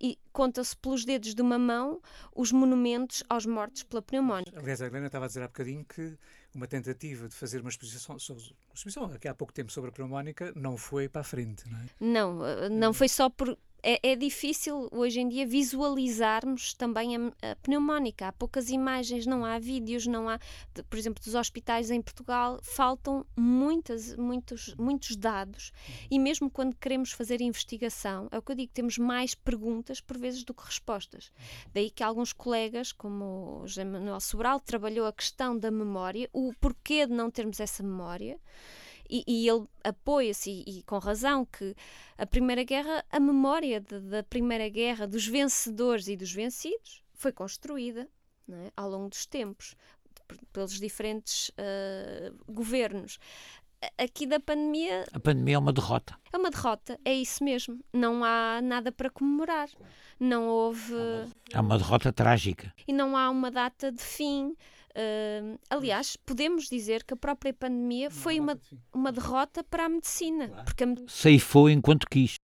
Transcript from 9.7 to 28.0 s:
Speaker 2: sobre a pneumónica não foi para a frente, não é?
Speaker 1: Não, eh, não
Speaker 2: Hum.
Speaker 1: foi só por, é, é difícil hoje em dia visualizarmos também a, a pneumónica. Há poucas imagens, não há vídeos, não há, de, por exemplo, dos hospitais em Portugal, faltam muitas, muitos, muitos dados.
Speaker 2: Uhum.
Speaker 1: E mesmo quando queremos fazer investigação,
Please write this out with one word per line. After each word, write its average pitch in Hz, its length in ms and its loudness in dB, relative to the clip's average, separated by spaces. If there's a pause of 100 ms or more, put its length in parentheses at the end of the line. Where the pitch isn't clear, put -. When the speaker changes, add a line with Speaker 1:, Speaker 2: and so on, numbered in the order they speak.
Speaker 2:
sobre 127 200 -10
a - 20 -14
pneumónica 139 600 -8
não 135 200 -6
foi 139 320 -4
para 147 140 -6
a - 20 -6
frente, 113 460 -8
não 113 80 -10
é? 117 60 -10 (160)
Speaker 1:
Não, 214 460 0
eh, 139 240 -2
não 220 200 4
Speaker 2:
Hum. 220 40 4
Speaker 1:
foi 269 160 6
só 262 200 4
por, 254 260 -4 (280)
é, 240 280 4
é 262 40 4
difícil 285 760 -2
hoje 240 280 0
em 247 100 2
dia 262 160 0
visualizarmos 254 1300 0
também 233 420 -2
a, 233 360 -4
a - 60 -6
pneumónica. 285 680 0
Há 190 40 -6
poucas - 380 -4
imagens, 254 560 0
não 247 200 0
há 226 140 -2
vídeos, 233 480 -4
não 226 200 0
há, 226 100 -2 (360)
de, - 100 -12
por - 140 -6
exemplo, 220 260 -4
dos 220 120 -4
hospitais 233 560 0
em 240 100 2
Portugal, 247 600 -2
faltam 269 640 0 (120)
muitas, 247 800 4
muitos, 240 600 -6
muitos 247 400 -2
dados. 202 560 -4 (160)
Speaker 2:
Uhum. - 60 -12 (180)
Speaker 1:
E 269 80 4
mesmo 277 300 2
quando 262 260 -2
queremos 262 360 -2
fazer 240 300 -4
investigação, 220 920 -4